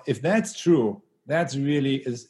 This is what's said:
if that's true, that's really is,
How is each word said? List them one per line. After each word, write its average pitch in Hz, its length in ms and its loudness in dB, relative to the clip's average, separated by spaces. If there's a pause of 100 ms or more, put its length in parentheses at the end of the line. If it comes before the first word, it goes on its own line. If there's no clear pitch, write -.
if 120 160 -2
that's 208 400 0
true, 120 400 2 (240)
that's 147 300 -2
really 139 400 0 (100)
is, 120 240 -8